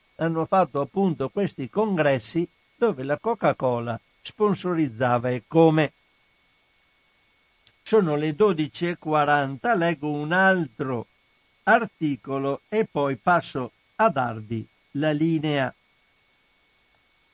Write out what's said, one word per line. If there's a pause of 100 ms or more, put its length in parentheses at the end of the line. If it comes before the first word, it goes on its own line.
(160)
hanno
fatto
appunto
questi
congressi (300)
dove
la
Coca-Cola (240)
sponsorizzava
e
come. (1900)
Sono
le
dodici
e
quaranta,
leggo
un
altro (580)
articolo
e
poi
passo (240)
a
darvi (280)
la
linea. (1600)